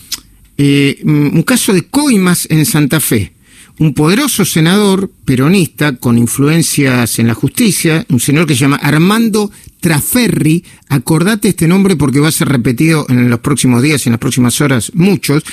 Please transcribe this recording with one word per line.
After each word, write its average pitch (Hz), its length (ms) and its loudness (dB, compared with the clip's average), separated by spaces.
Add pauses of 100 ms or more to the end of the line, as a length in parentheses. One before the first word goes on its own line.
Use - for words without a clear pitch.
(580)
eh, 143 460 0
un 151 400 0
caso 240 300 0
de 175 100 0
coimas 208 680 0
en 156 160 2
Santa 151 340 0
Fe. 107 340 -2 (460)
Un 156 140 2
poderoso 185 520 0
senador 190 640 0 (160)
peronista 147 680 0
con 120 220 0
influencias 135 1000 0
en 117 80 2
la 113 60 0
justicia, 165 760 -2
un 123 100 0
señor 151 260 0
que 147 80 -2
se 117 80 -2
llama 143 140 2
Armando 202 760 0 (300)
Traferri, 165 840 0 (260)
acordate 170 600 0
este 165 180 0
nombre 190 280 2
porque 139 240 0
va 151 80 2
a 160 40 0
ser 156 160 -2
repetido 139 600 0
en 123 220 2
los 117 80 -2
próximos 127 420 0
días 147 240 0
y 123 40 0
en - 20 2
las 117 80 0
próximas 123 420 -2
horas 135 320 -2
muchos, 156 600 0